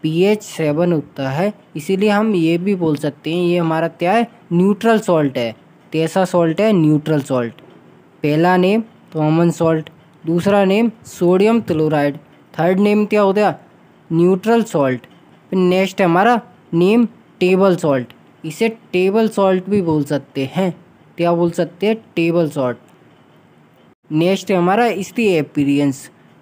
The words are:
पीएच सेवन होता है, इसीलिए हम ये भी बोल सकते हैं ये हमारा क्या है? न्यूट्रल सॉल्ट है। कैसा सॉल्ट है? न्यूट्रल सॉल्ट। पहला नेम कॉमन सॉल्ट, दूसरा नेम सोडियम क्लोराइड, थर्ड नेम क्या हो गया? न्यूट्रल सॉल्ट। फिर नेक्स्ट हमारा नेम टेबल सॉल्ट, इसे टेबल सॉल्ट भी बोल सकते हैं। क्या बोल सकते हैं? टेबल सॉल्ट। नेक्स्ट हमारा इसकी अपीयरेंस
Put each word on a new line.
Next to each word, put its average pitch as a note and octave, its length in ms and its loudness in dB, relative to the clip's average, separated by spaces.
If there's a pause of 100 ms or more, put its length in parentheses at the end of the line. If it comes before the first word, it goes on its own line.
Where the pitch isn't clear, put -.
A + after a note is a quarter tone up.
पीएच F#3 420 0
सेवन D#3+ 500 -2
होता C3+ 360 -6
है, F3+ 240 -2 (220)
इसीलिए F#3+ 340 -2
हम G#3 260 0
ये E3 220 0
भी F#3+ 180 -2
बोल E3 200 -2
सकते D3 380 -6
हैं F3 100 -2
ये F3 140 0
हमारा E3 300 -2
क्या E3+ 240 -4
है? A#3 160 2 (260)
न्यूट्रल G3+ 460 2
सॉल्ट D3+ 380 0
है। A#2 180 -6 (380)
कैसा E3 320 0
सॉल्ट E3+ 360 0
है? A3 120 2
न्यूट्रल D#3 480 2
सॉल्ट। B2 320 -4 (720)
पहला E3 340 2
नेम G3 240 2 (320)
कॉमन D#3+ 380 2
सॉल्ट, D#3+ 380 -2 (360)
दूसरा F#3+ 400 2
नेम G#3+ 260 2 (140)
सोडियम G3 560 2
क्लोराइड, D3+ 560 -2 (420)
थर्ड F#3 200 0
नेम G#3 260 2
क्या G#3 160 0
हो G3 120 2
गया? G3+ 220 0 (580)
न्यूट्रल F#3+ 500 2
सॉल्ट। C3+ 380 -2 (480)
फिर F#3+ 100 -2
नेक्स्ट F#3 420 0
हमारा G3 400 2 (320)
नेम G3+ 320 4 (340)
टेबल F#3 360 2
सॉल्ट, C#3 320 -2 (380)
इसे A3 240 -4
टेबल G3+ 600 -2
सॉल्ट F#3+ 400 0
भी G3+ 120 0
बोल D#3 220 0
सकते C#3 420 -6
हैं। F3+ 320 -4 (400)
क्या E3+ 140 0
बोल E3+ 200 0
सकते F3+ 360 -4
हैं? A3 80 0 (200)
टेबल E3+ 340 0
सॉल्ट। B2 280 -4 (1300)
नेक्स्ट F3+ 400 0
हमारा F#3+ 340 2
इसकी G3 520 -2
अपीयरेंस C#3+ 720 -2 (300)